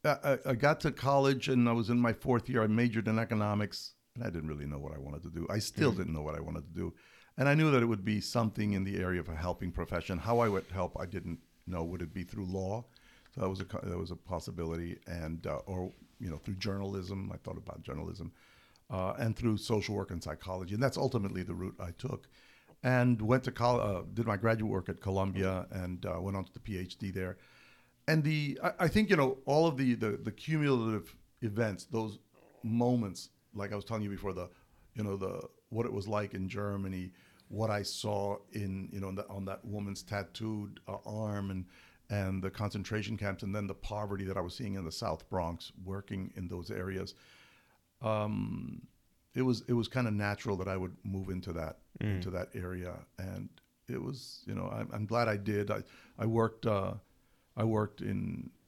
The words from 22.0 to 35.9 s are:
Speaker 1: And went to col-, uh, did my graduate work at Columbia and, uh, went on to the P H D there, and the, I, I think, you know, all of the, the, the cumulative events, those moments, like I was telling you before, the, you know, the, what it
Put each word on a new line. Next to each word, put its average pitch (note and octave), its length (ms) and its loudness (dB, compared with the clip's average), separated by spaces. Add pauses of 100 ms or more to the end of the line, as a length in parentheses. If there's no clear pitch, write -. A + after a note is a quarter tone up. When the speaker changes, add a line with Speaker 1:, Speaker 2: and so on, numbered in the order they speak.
Speaker 1:
And B2 380 6
went B2 220 6
to B2 80 -2
col-, A#2+ 300 4
uh, G2 200 2 (120)
did A2+ 120 0
my G#2+ 120 2
graduate A2 340 4
work F#2+ 180 0
at F#2 120 -6
Columbia F#2+ 680 2
and, F2+ 340 -4
uh, E2+ 160 -2
went G2 160 -2
on F#2+ 80 -2
to - 80 -20
the - 60 -16
P G2+ 180 -6
H F2+ 200 -6
D G2 140 -4
there, F#2 260 -4 (680)
and D#3 160 6
the, D3+ 400 2
I, F3 80 4 (140)
I - 20 6
think, G#3 220 6
you G3 60 10
know, C#3 300 6
all D3+ 220 8
of D3 100 2
the, B2+ 180 4
the, A2 160 2
the G#2+ 200 -2
cumulative B2 840 2 (260)
events, G#2+ 440 0
those A2 340 -4 (440)
moments, A#2+ 640 2 (240)
like G2+ 180 -4
I G#2 40 -2
was G2+ 100 -4
telling A2 180 -2
you G2+ 60 -2
before, G2 240 -4
the, F2+ 160 -6 (460)
you G#2+ 80 -2
know, G2 140 -2
the, F#2+ 240 -4 (280)
what A2+ 160 -2
it A#2 80 -2